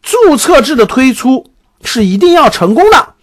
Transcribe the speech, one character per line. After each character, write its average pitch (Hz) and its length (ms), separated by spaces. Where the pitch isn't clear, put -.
注 403 360
册 294 260
制 269 140
的 220 100
推 262 260
出 254 380
是 226 220
一 185 120
定 339 160
要 311 160
成 185 260
功 392 160
的。 - 320